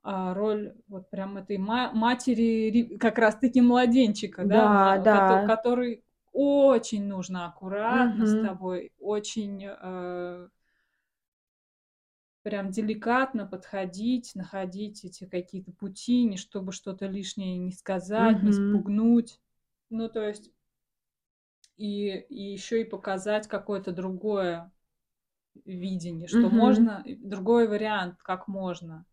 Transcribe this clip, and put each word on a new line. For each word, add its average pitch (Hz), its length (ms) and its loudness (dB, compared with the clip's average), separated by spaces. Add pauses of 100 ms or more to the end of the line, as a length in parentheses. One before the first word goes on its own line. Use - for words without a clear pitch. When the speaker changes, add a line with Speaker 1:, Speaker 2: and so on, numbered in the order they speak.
Speaker 1:
а, 185 320 -4
роль 214 400 -2 (140)
вот 190 220 -16
прям 196 280 -10
этой 196 200 -8
ма-, 220 360 -2
матери 226 760 2 (220)
ре-, - 60 -12
как 226 200 2
раз-таки 233 440 4
младенчика, 240 840 4
да, 208 220 6
Speaker 2:
Да, 196 300 6
Speaker 1:
мла-, 190 100 -2
кото-, 190 300 6
Speaker 2:
да. 202 60 2
Speaker 1:
который 240 600 0 (280)
очень 269 720 4
нужно 185 400 -8
аккуратно 214 800 0
с 214 100 4
Speaker 2:
Мгм. - 20 2
Speaker 1:
тобой, 185 600 -4
очень, 208 680 -6
э, 180 840 -12 (2000)
прям 196 260 -6
деликатно 220 760 -4
подходить, 196 880 -6
находить 190 680 -10
эти 185 220 -18
какие-то 185 460 -10
пути, 240 520 -2
не 202 120 -2
чтобы 190 360 -10
что-то 190 340 -10
лишнее 190 520 -8
не 185 140 -6
сказать, 196 720 0
не 208 100 4
Speaker 2:
Мгм. - 0 -
Speaker 1:
спугнуть. 208 880 2 (500)
Ну, 226 180 -6
то 226 200 -6
есть 208 220 -12 (1300)
и, 202 300 -4 (200)
и 202 240 -12
ещё 196 240 -6
и 226 80 0
показать 208 640 -4
какое-то 196 440 -6
другое 185 800 -4 (920)
видение, 175 640 -8
что 226 220 4
Speaker 2:
Мгм. - 0 -
Speaker 1:
можно, 214 560 6
и - 100 -14
другой 214 520 2
вариант, 208 540 -4
как 185 260 -8
можно. 175 640 -10